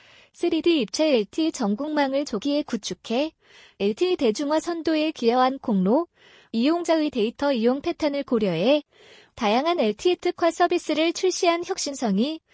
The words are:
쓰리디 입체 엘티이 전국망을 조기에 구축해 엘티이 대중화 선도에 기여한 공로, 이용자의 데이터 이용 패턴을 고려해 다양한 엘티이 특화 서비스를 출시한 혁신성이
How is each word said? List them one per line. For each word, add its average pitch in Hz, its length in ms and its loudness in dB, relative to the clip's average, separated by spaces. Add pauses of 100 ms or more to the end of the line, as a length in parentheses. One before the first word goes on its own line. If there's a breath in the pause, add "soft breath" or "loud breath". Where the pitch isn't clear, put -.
(320 soft breath)
쓰리디 339 500 0
입체 302 340 2
엘티이 311 360 0
전국망을 277 760 -2
조기에 285 360 -2
구축해 247 720 -4 (460 soft breath)
엘티이 349 380 0
대중화 285 440 0
선도에 320 520 -2
기여한 254 460 2
공로, 214 500 0 (440 soft breath)
이용자의 320 580 0
데이터 247 420 -2
이용 247 280 2
패턴을 285 440 -2
고려해 214 580 2 (520 loud breath)
다양한 262 440 0
엘티이 269 380 0
특화 349 340 -2
서비스를 330 640 0
출시한 349 520 0
혁신성이 277 760 -2 (140 loud breath)